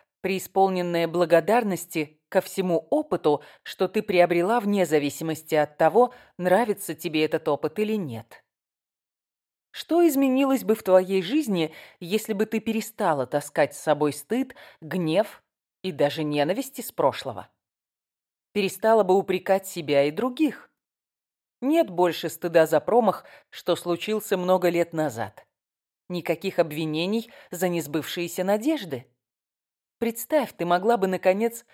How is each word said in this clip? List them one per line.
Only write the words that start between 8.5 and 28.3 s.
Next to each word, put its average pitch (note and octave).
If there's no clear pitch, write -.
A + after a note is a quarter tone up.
Что E4+
изменилось C4+
бы G3+
в -
твоей F#3
жизни, G3
если G3+
бы G#3
ты A3
перестала G3+
таскать D3
с -
собой D3
стыд, C4
гнев E3+
и F#3
даже C#3+
ненависть D3+
из -
прошлого? A#2+
Перестала G#3
бы F#3
упрекать F#3+
себя C#3+
и D3
других? B3
Нет C#4+
больше E3+
стыда E3
за D3+
промах, G#3+
что -
случился G3+
много F3+
лет E3+
назад. A#2
Никаких E3+
обвинений E3
за F3+
несбывшиеся E3